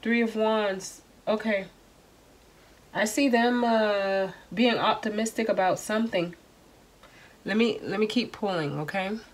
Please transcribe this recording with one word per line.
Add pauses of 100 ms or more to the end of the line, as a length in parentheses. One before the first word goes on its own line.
Three
of
Wands. (240)
Okay. (1300)
I
see
them,
uh, (220)
being
optimistic
about
something. (1080)
Let
me,
let
me
keep
pulling,
okay? (220)